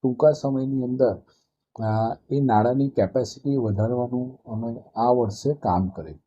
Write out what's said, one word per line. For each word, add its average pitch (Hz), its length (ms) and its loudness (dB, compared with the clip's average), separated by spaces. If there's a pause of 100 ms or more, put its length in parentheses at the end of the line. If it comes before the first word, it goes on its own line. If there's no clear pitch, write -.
ટૂંકા 135 300 4
સમયની 135 500 -2
અંદર, 123 400 0 (600)
અ, 110 340 0 (140)
એ 139 100 0
નાળાની 127 480 2
કેપેસિટી 127 680 -2
વધારવાનું 123 880 -2
અમે 117 300 -8 (200)
આ 117 120 2
વર્ષે 123 460 2
કામ 95 340 0
કર્યું. 78 380 -12